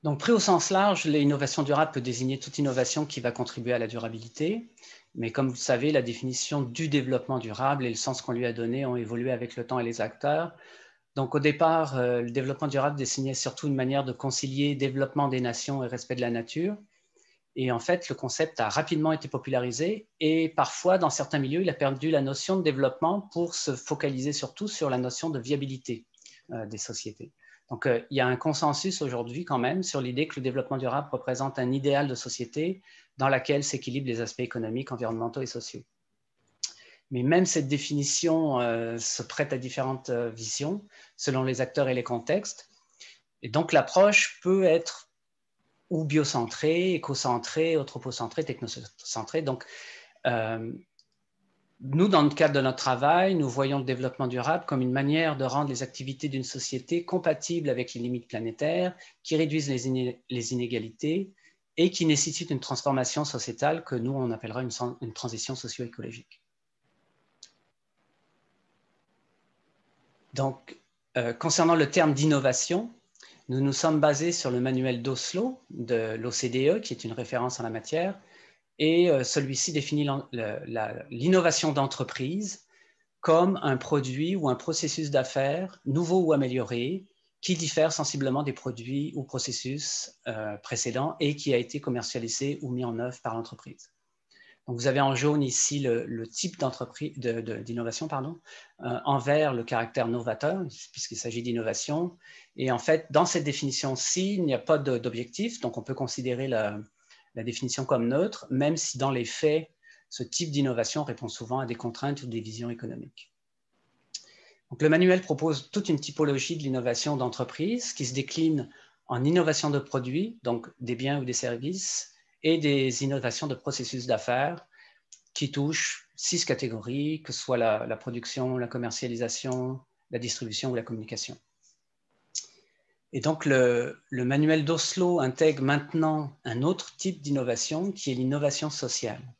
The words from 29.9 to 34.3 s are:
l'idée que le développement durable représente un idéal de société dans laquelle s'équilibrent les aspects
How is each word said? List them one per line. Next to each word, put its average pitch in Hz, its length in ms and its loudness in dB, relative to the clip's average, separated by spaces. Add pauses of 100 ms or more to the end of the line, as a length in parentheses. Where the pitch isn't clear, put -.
l'idée 127 280 -2
que - 80 -10
le 135 60 -6
développement 131 360 -2
durable 131 320 -2
représente 131 480 -4
un 127 140 0
idéal 139 340 2
de 127 80 -2
société 147 680 -4 (340)
dans 135 120 2
laquelle 139 360 4
s'équilibrent 135 420 -4
les 117 140 -2
aspects 117 200 -6